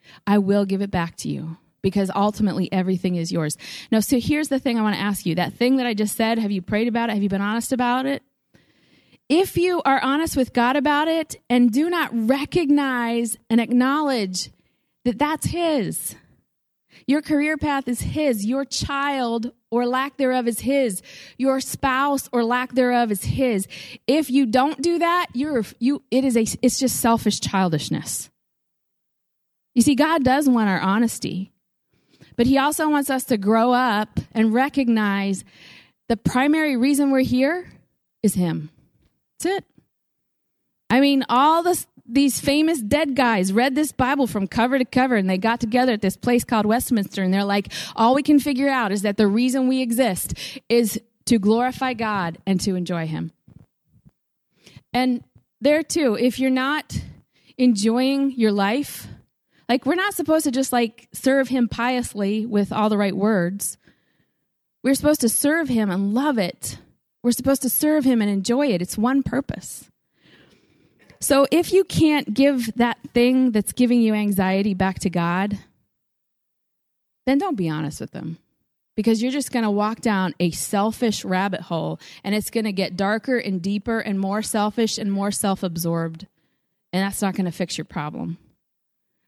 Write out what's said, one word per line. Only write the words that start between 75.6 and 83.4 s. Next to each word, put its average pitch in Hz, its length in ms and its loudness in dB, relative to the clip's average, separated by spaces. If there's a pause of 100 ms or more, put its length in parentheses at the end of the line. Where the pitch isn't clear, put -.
then 269 120 4
don't 359 160 -2
be 185 140 -2
honest 156 320 -6
with - 120 -12
him, 165 260 -12 (580)
because 220 260 0
you're 254 80 0
just 269 220 -4
gonna 226 180 -2
walk 208 300 -2
down 190 400 0
a 180 100 2
selfish 214 720 -2
rabbit 190 360 -2
hole, 160 400 -6 (240)
and 196 100 -2
it's 208 160 -4
gonna 220 220 -2
get 185 240 -4
darker 220 420 -2
and 190 240 -4